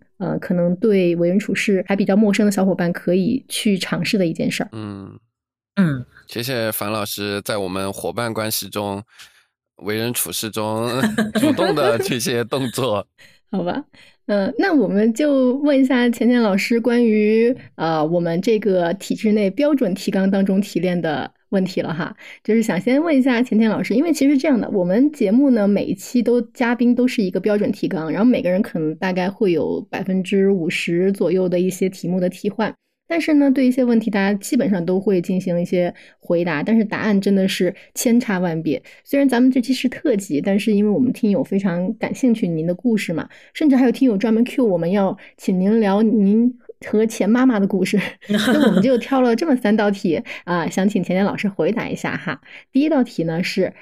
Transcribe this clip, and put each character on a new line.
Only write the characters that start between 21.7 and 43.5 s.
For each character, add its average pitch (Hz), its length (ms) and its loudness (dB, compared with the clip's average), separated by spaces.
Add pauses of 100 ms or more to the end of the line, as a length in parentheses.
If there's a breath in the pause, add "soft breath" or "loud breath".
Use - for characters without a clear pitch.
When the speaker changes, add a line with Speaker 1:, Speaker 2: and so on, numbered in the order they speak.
Speaker 1:
了 - 120 -6
哈。 147 220 -6 (300 loud breath)
就 214 100 0
是 226 80 4
想 190 180 -2
先 269 220 2
问 320 160 2
一 - 20 4
下 247 220 2
钱 214 160 0
钱 226 100 4
老 185 140 0
师， - 120 -4
因 277 100 2
为 339 80 0
其 277 160 2
实 294 100 4
这 294 80 0
样 254 140 2
的， 190 100 -6
我 190 140 0
们 233 260 2
节 202 220 0
目 269 180 4
呢， 208 160 4
每 202 160 2
一 - 140 -4
期 - 260 -2
都， 240 180 2
嘉 233 360 -2
宾 240 180 4
都 247 140 2
是 247 120 -2
一 185 80 0
个 180 120 -4
标 208 180 0
准 208 140 0
提 - 160 -4
纲， 160 240 -4
然 269 80 -2
后 - 40 4
每 254 160 4
个 170 80 -4
人 185 140 0
可 - 160 -6
能 156 160 -2
大 185 180 -4
概 180 160 -2
会 190 220 0
有 87 300 -2 (100)
百 - 140 -8
分 190 180 -2
之 196 280 2
五 180 200 0
十 180 400 0
左 196 220 0
右 185 160 0
的 175 100 0
一 185 100 0
些 190 200 -2
题 190 180 -8
目 180 140 -2
的 180 80 0
替 196 200 -6
换。 202 240 -4 (360)
但 330 120 -2
是 311 140 0
呢， 285 160 4
对 262 160 2
一 254 60 4
些 262 100 0
问 240 160 2
题， 226 100 0
大 202 120 0
家 196 180 2
基 262 180 -4
本 190 140 0
上 175 160 -2
都 185 140 0
会 190 200 2
进 185 200 -2
行 175 200 -2
一 175 40 -2
些 180 280 0 (280 loud breath)
回 175 240 0
答， 151 180 -2
但 226 160 2
是 214 60 4
答 175 160 -4
案 202 200 2
真 202 140 2
的 190 140 2
是 185 260 0 (180 loud breath)
千 240 280 2
差 196 180 -2
万 165 240 -2
别。 160 180 -2 (220 loud breath)
虽 - 160 -2
然 277 100 4
咱 240 140 2
们 262 80 6
这 254 100 2
期 254 140 -2
是 254 140 -2
特 254 260 0
辑， 156 260 -2
但 196 160 0
是 208 160 0
因 202 120 2
为 214 80 2
我 180 40 2
们 160 160 2
听 - 160 -2
友 196 140 2
非 196 160 -2
常 185 360 -2
感 190 200 -6
兴 247 180 2
趣 220 140 0
您 160 180 -2
的 175 80 0
故 220 240 0
事 190 160 -4
嘛， - 160 -6 (240 loud breath)